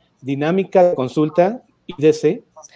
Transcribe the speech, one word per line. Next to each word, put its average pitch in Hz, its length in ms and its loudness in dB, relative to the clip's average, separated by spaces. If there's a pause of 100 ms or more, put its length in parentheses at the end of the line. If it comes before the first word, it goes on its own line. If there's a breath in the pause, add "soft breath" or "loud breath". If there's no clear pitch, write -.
(200)
dinámica 175 720 0
de 170 40 -4
consulta, 156 680 -2 (240)
I - 100 -18
D 151 160 4
C, 156 320 -2 (320 loud breath)